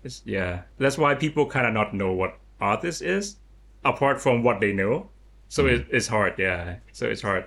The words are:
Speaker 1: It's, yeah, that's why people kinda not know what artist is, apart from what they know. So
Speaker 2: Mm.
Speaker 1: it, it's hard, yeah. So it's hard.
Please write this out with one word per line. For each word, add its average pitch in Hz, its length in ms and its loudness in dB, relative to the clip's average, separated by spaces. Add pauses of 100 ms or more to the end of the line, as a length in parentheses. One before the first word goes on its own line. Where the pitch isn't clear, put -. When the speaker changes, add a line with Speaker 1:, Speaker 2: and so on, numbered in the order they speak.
Speaker 1:
It's, - 200 -16
yeah, 92 380 -4 (160)
that's 135 180 2
why 143 200 4
people 151 300 0
kinda 127 260 0
not 107 200 0
know 98 200 -2
what 92 260 -2 (220)
artist 127 420 -2
is, 196 340 -4 (480)
apart 135 380 2
from 120 200 4
what 117 180 2
they 104 120 2
know. 104 380 -2 (380)
So - 160 0
Speaker 2:
Mm. 131 160 4
Speaker 1:
it, - 100 -10
it's 120 160 0
hard, 104 320 0
yeah. 90 380 -2 (160)
So - 140 -6
it's 113 160 -4
hard. 95 240 -2